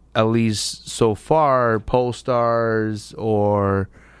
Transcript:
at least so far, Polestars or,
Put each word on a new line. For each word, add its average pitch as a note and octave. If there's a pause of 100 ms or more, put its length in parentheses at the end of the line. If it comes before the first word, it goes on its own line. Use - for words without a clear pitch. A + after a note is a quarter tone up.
(160)
at A2
least A2+
so A2
far, B2+
Polestars A#2
or, G#2 (320)